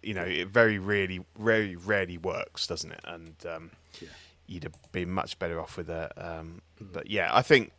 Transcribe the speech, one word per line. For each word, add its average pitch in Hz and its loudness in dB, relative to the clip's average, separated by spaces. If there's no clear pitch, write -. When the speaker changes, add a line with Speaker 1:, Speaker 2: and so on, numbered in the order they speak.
Speaker 1:
you 107 -4
know, 92 -2
it 87 0
very 110 6
rarely, 95 0
very 107 2
rarely 90 0
works, - -4
doesn't 82 -6
it? 80 -14
And, 82 -14
um, 82 -10
Speaker 2:
Yeah. 82 -14
Speaker 1:
you'd 87 -10
have - -14
been 90 -2
much - -4
better 85 -4
off - -10
with 82 -8
a. 82 -6
Um, 82 -10
Speaker 2:
Mm. 98 -16
Speaker 1:
but 82 -8
yeah, 98 2
I 123 12
think 127 6